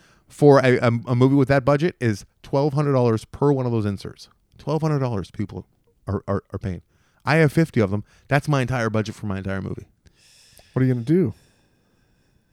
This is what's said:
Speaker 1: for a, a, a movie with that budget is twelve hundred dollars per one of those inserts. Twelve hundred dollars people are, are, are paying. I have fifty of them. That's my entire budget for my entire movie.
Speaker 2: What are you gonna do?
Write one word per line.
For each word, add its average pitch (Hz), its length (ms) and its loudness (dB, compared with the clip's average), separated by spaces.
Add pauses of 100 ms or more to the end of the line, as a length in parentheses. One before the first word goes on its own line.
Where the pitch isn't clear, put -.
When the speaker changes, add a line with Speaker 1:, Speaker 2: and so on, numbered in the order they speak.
(300)
Speaker 1:
for 143 300 6
a, 127 180 4
a, 120 140 2 (160)
a 127 80 0
movie 135 200 4
with 135 140 4
that 139 160 2
budget 147 340 0
is 113 260 -2 (180)
twelve 143 300 -2
hundred 143 200 -2
dollars 120 320 0
per - 260 0
one 131 140 -2
of 120 60 -2
those 110 140 -2
inserts. - 440 -10 (300)
Twelve 151 220 -4
hundred 156 180 0
dollars 117 320 -4
people 101 340 -10 (420)
are, 98 200 -6
are, 98 160 -4 (100)
are 98 60 -8
paying. 92 220 -8 (440)
I 139 120 0
have 156 140 4
fifty 160 300 0
of 95 100 2
them. 104 120 -4 (260)
That's 139 180 0
my 143 140 0
entire 120 280 -2
budget 107 260 -4
for - 100 -14
my 98 140 -6
entire 95 220 -6
movie. 95 260 -12 (840)
Speaker 2:
What 127 100 0
are - 20 2
you 127 80 0
gonna 120 120 -6
do? 156 280 0 (1200)